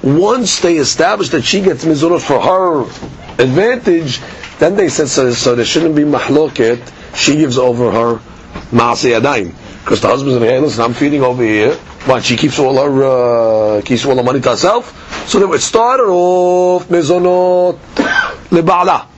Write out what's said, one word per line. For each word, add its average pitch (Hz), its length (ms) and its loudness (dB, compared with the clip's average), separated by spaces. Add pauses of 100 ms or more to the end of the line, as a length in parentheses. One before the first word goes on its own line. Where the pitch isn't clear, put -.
Once 190 600 0
they 170 160 2
established 165 560 0
that 131 100 -2
she 196 180 -2
gets 165 240 0
mizonot 160 400 2
for 131 160 0
her 175 440 0 (540)
advantage, 165 800 0 (380)
then 180 180 2
they 190 140 2
said, 139 200 -2
so, 127 240 0
so 123 200 0
there 120 120 0
shouldn't 160 300 0
be 147 80 2
mahloket, 131 880 0 (220)
she 147 200 0
gives 143 220 0
over 123 340 0
her 117 280 0 (500)
maaseh 117 500 2
yadayim. 120 320 -2 (340)
'Cause - 160 -2
the 107 60 0
husband's 131 320 0
like, 113 100 2
"Hey, 127 100 2
listen, 117 240 0
I'm 120 100 -2
feeding 147 300 0
over 127 180 0
here." 110 320 2 (320)
Why, 127 140 2
she 117 180 -2
keeps 127 220 0
all 135 160 2
her, 120 1000 2
uh, 101 40 0
keeps 120 240 -2
all 139 80 2
the 131 80 2
money 123 180 0
to 127 100 0
herself? - 800 -4
So - 120 0
then 190 120 2
it 156 100 0
started 247 420 0
off 180 840 2
mizonot 180 880 2 (180)
<coughs> - 0 - (560)
libala. 175 540 2 (120)